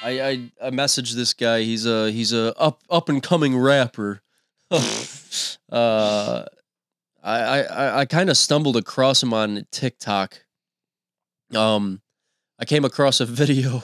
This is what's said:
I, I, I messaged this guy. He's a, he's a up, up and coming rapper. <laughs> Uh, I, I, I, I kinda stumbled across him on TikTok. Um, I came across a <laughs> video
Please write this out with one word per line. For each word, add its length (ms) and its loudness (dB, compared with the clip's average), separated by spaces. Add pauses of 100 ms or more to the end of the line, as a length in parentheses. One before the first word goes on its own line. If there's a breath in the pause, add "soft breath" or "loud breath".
I, 180 -4
I, 300 -4 (120)
I 60 -4
messaged 460 -2
this 180 -2
guy. 300 2
He's 220 -2
a, 260 0
he's 220 -2
a 260 0
up, 300 0
up 200 0
and 120 0
coming 360 2
rapper. 680 2
<laughs> 40 -20 (1400 loud breath)
Uh, 760 0 (760)
I, 180 -2
I, 220 0
I, 380 -2
I 60 2
kinda 300 2
stumbled 420 2
across 440 2
him 120 -2
on 360 -2
TikTok. 720 -4 (1120)
Um, 480 0 (560)
I 80 -10
came 200 2
across 340 2
a 60 2
<laughs> 180 -4
video 400 0